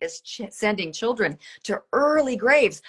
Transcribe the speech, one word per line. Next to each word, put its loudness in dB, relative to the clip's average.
is -8
ch-, -12
sending -2
children -2
to -4
early 2
graves. 2